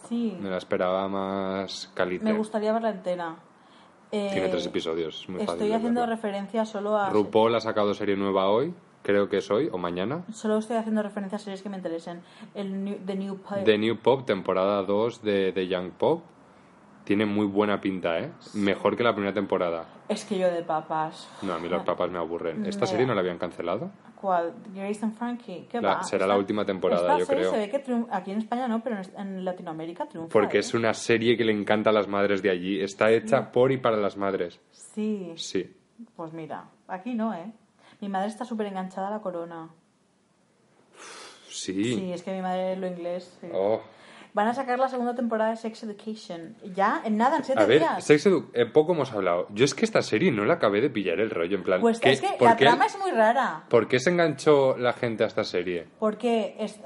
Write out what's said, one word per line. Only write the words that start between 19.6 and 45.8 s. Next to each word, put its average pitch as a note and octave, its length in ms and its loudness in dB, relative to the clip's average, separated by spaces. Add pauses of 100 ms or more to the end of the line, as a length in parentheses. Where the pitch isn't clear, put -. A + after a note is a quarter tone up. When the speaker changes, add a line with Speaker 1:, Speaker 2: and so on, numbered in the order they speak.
Speaker 1:
Es G#3+ 160 -4
que G3 140 -4
yo F#3 120 2
de E3+ 120 -4
papas. D#3+ 680 -4 (140)
Speaker 2:
No, F#2+ 120 -2
a E2 60 -4
mí E2+ 80 -6
las E2+ 160 -2
papas F2 260 0
me F2+ 80 -6
aburren. E2 480 -4
¿Esta G2+ 160 -4
Speaker 1:
Me A#2+ 60 2
Speaker 2:
serie A2 180 2
no B2 80 0
la G2 60 2
habían F2+ 180 -2
cancelado? F2+ 520 -6 (300)
Speaker 1:
¿Cuál? F3 340 0 (200)
Grace G3+ 300 -6
and A3 120 -2
Frankie. A#3 540 -10
¿Qué F3+ 100 -6
Speaker 2:
La, G3 160 0
Speaker 1:
va? F3+ 60 -4
Speaker 2:
será - 220 0
Speaker 1:
Esta, - 100 2
Speaker 2:
la - 40 4
última G2+ 260 0
temporada, F2+ 380 2
Speaker 1:
esta F2 160 4
Speaker 2:
yo F2+ 80 2
Speaker 1:
serie - 160 0
Speaker 2:
creo. F#2 100 2
Speaker 1:
se A#3 60 0
ve G#3 120 -2
que C#4 140 -2
triun-, A#3 260 -2
aquí F#3+ 220 -4
en G#3 60 -2
España A#3+ 280 -4
no, A3+ 160 -2
pero A#3 140 -4
en, F#3+ 80 -8 (160)
en F#3+ 240 -8
Latinoamérica F3 640 -8
triunfa, E3 240 -12
Speaker 2:
Porque - 240 4
Speaker 1:
¿eh? G#2 40 4
Speaker 2:
es - 140 -6
una A2+ 200 2
serie A#2 420 2
que A#2 80 0
le A2 80 2
encanta G#2+ 380 2
a - 20 6
las G#2 160 4
madres G2+ 340 0
de G2 80 4
allí. F#2 320 -2
Está G#2+ 300 2
hecha A2+ 300 2
Speaker 1:
Sí. G#2 100 -10
Speaker 2:
por B2+ 180 4
y C3 60 0
para B2 220 2
las G2 180 -2
madres. F#2+ 420 -2 (140)
Speaker 1:
Sí. G#3 640 -8
Speaker 2:
Sí. - 400 -6 (400)
Speaker 1:
Pues E3 160 -10
mira, D3 320 -10 (240)
aquí F#3+ 260 -8
no, A3 200 -2
¿eh? - 180 -12 (480)
Mi G3+ 80 -8
madre G3 200 -2
está A3 160 -8
súper A3 220 -6
enganchada F#3+ 420 -6
a - 40 -6
La G#3+ 80 -6
Corona. E3+ 480 -8 (1800)
Speaker 2:
Sí. G#2 460 -4
Speaker 1:
Sí, F3+ 180 -2
es F3+ 100 -8
que F#3+ 100 -8
mi F#3+ 100 -6
madre F#3 340 -2
lo F#3+ 100 -6
inglés, F3 540 -8
sí. F3+ 120 -14
Speaker 2:
Oh. G2+ 280 0 (540)
Speaker 1:
Van G#3 140 2
a A#3+ 40 0
sacar B3 260 -2
la C4 120 2
segunda B3 240 -2
temporada A3+ 380 0
de A3+ 40 -4
Sex A3 280 -10